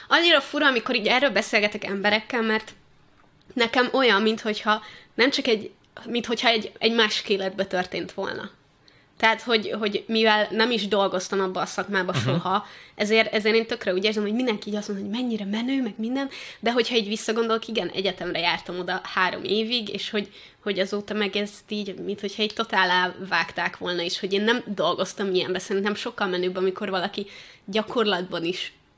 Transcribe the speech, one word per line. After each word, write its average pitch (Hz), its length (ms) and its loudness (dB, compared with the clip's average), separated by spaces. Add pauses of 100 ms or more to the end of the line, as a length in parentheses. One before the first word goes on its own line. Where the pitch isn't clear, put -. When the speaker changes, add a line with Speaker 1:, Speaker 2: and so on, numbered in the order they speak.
Speaker 1:
Annyira 320 340 6
fura, 294 260 2
amikor 254 280 2
így 214 120 0
erről 254 220 4
beszélgetek 208 540 0
emberekkel, 208 580 0
mert 220 320 -2 (800)
nekem 240 380 2
olyan, 233 300 6
minthogyha 214 600 0 (320)
nem 247 160 4
csak 269 180 -2
egy, 220 240 0 (340)
minthogyha 240 440 -2
egy, 226 280 0
egy 226 180 2
másik 214 340 2
életbe 190 360 0
történt 180 480 -4
volna. - 360 -6 (680)
Tehát, 220 240 4
hogy, 220 380 0
hogy 208 280 0
mivel 220 440 4
nem 226 200 4
is 208 160 0
dolgoztam 190 540 2
abba 185 200 0
a 165 40 -2
szakmába 185 460 -2
Speaker 2:
Aha. 156 100 0
Speaker 1:
soha, 175 440 0 (300)
ezért, 220 380 2
ezért 214 220 2
én 226 120 2
tökre 220 260 -2
úgy 190 100 0
érzem, 214 200 0
hogy 208 100 -2
mindenki 226 360 -2
így 208 60 -2
azt 208 120 -4
mondja, 202 200 -6
hogy 202 140 -4
mennyire 220 240 -2
menő, 240 360 0
meg 220 160 -2
minden, 262 320 -2 (300)
de 226 120 0
hogyha 247 240 2
így 202 120 2
visszagondolok, 220 600 0
igen, 214 220 -2
egyetemre 180 500 -2
jártam 170 400 -2
oda 185 240 -4
három - 400 0
évig, 220 460 -2
és - 200 -8
hogy, 208 240 -4 (260)
hogy 202 200 -4
azóta 208 340 -4
meg 202 220 -2
ezt 208 360 -6
így, 208 240 -6 (100)
minthogyha 202 380 -4
így 214 100 -2
totálá 185 600 2 (160)
vágták 175 480 -2
volna, 175 240 -4
és 175 180 -4
hogy 196 140 -4
én 202 80 2
nem 233 240 2
dolgoztam 185 680 -2
ilyenbe. 185 260 0
Szerintem 202 360 -2
sokkal 220 320 -4
menőbb, 185 280 -2
amikor 190 340 0
valaki 196 360 -4 (400)
gyakorlatban 196 800 0
is - 280 -4 (240)